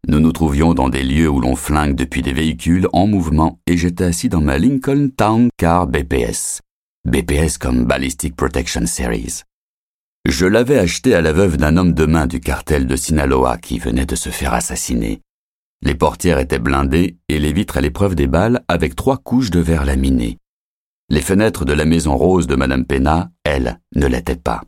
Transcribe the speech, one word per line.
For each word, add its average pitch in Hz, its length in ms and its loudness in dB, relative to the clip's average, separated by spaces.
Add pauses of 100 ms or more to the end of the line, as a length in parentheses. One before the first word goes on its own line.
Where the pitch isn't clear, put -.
Nous 76 120 2
nous 80 140 4
trouvions 80 400 2
dans 65 160 0
des 65 140 -2
lieux 76 260 2
où 67 100 2
l'on 64 160 0
flingue 73 400 -2
depuis 65 260 -4
des 67 120 -2
véhicules 80 580 0
en 95 160 2
mouvement 82 580 0
et 87 120 0
j'étais 87 260 -2
assis 87 240 -2
dans 87 140 0
ma 69 160 0
Lincoln 139 580 0
Town 113 420 4
Car 85 300 2
B 69 160 -2
P 67 180 0
S. - 400 -6 (440)
B 65 200 0
P 73 100 -2
S 78 220 0
comme 62 280 -2
Ballistic 67 500 -2
Protection 65 500 -2
Series. 58 580 -6 (840)
Je 82 200 0
l'avais 120 320 4
acheté 98 380 2
à 85 60 4
la 78 100 2
veuve 85 240 2
d'un 76 220 2
homme 87 160 4
de 78 120 2
main 76 220 2
du - 140 -6
cartel 67 460 -2
de 65 100 -2
Sinaloa 65 600 0
qui 60 220 -8
venait 62 260 -2
de - 100 -4
se - 140 -6
faire 62 240 -4
assassiner. 57 680 -6 (600)
Les 71 140 0
portières 76 440 0
étaient 67 200 -2
blindées 69 580 0 (100)
et 76 120 -2
les 73 120 0
vitres 98 240 -2
à 67 60 0
l'épreuve 90 340 0
des 71 120 0
balles 98 420 0
avec 87 260 -2
trois 131 220 0
couches 123 320 -2
de 87 100 0
verre 80 240 0
laminé. 65 540 0 (720)
Les 71 100 2
fenêtres 98 460 0
de 69 80 0
la 76 100 0
maison 76 320 2
rose 85 320 2
de 73 80 0
madame 65 300 0
Pena, 71 460 0 (120)
elles, 65 380 -2 (120)
ne 69 140 0
l'étaient 60 300 -2
pas. 57 300 -6